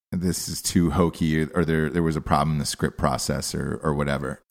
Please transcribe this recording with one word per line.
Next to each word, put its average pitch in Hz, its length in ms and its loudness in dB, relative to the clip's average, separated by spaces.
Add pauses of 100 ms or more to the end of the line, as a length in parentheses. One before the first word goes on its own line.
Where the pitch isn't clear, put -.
(100)
this 90 380 -2
is - 140 -6
too 85 300 2
hokey," 80 500 2
or, 78 120 -2
or 87 100 2
there, 78 260 2
there 85 120 0
was 80 140 0
a 73 60 -2
problem 78 300 2
in 76 60 0
the 67 80 -2
script - 320 -4
process 71 560 -2
or, 73 280 -4
or 78 120 0
whatever. 71 460 -2 (100)